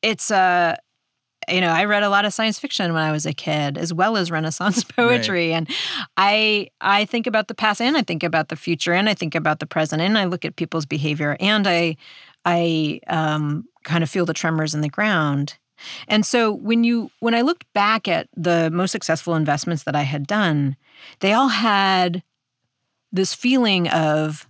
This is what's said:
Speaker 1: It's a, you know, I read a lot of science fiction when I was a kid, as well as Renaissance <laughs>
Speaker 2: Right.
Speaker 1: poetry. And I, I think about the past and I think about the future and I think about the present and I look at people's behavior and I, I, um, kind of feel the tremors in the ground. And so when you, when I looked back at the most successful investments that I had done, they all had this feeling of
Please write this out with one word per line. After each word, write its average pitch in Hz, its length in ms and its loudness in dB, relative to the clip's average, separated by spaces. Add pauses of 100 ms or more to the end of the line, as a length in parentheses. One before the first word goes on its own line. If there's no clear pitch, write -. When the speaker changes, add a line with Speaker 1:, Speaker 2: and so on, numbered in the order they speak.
Speaker 1:
It's 220 280 -2
a, 180 480 2 (720)
you 180 100 2
know, 175 100 2
I 165 140 2
read 208 180 2
a 208 60 2
lot 202 160 2
of 208 80 0
science 220 260 -2
fiction 190 340 -4
when 160 100 0
I 156 100 0
was 151 140 -2
a 156 60 -4
kid, 147 440 -4
as 165 160 -4
well 196 240 2
as 175 140 0
Renaissance 165 540 -2
<laughs> - 0 -
Speaker 2:
Right. - 120 -8
Speaker 1:
poetry. 220 560 2
And 165 160 -2 (480)
I, 208 520 2 (120)
I 202 260 2
think 233 200 -4
about 214 220 -2
the 214 60 -10
past 214 260 0
and 262 160 2
I 269 60 2
think 165 200 -4
about 160 280 0
the 165 60 -6
future 170 360 -2
and 196 160 2
I 208 60 2
think 170 200 -6
about 160 240 0
the 156 80 -6
present 156 340 -2
and 196 160 2
I 202 100 2
look 175 180 -4
at - 120 -6
people's 160 300 -4
behavior 147 540 -2
and 202 260 2
I, 170 300 2 (500)
I, 165 640 0
um, 151 580 -2 (180)
kind 160 200 0
of 151 60 -4
feel 180 160 0
the 165 80 -2
tremors 156 400 -2
in 151 80 -2
the 151 60 -2
ground. 151 680 0 (520)
And 214 160 2
so 226 280 2
when 233 320 0
you, 233 260 0 (100)
when 226 140 2
I 233 80 2
looked 320 320 -2
back 208 340 2
at 165 280 -2
the 170 340 2
most 180 220 -2
successful 170 420 -2
investments 151 500 0
that 143 120 -4
I 147 60 0
had 143 240 -4
done, 151 500 0 (440)
they 196 120 2
all 262 160 4
had 196 720 2 (920)
this 185 220 0
feeling 220 540 2
of 156 600 0